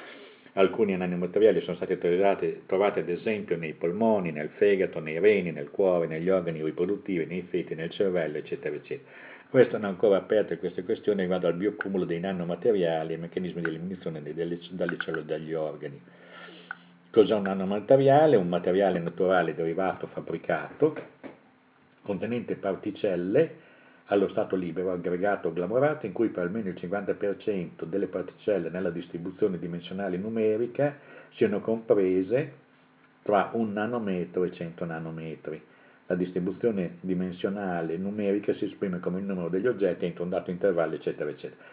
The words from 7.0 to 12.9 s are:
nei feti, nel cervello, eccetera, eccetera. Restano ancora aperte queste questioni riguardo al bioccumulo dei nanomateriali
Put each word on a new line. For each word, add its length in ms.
nei 240
feti, 260
nel 160
cervello, 460
eccetera, 380
eccetera. 360
Restano 360
ancora 320
aperte 400
queste 260
questioni 380
riguardo 240
al 80
bioccumulo 500
dei 160
nanomateriali 960